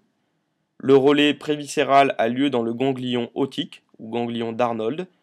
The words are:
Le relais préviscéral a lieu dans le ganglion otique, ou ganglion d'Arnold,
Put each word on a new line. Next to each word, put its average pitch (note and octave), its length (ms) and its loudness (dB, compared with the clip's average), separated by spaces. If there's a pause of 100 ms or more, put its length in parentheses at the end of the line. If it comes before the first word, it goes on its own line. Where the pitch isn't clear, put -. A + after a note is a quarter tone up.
(760)
Le C3 180 4
relais C#3+ 380 4
préviscéral C#3 840 2
a A2+ 100 0
lieu C3+ 220 -2
dans B2 120 0
le A2+ 120 -4
ganglion B2 600 -4
otique, - 480 -6 (160)
ou A2 120 -16
ganglion A#2 420 -4
d'Arnold, A#2 540 -4 (160)